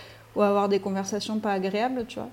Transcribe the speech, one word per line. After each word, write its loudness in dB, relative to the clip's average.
ou 4
avoir 4
des 4
conversations -2
pas 0
agréables, 0
tu -14
vois. -8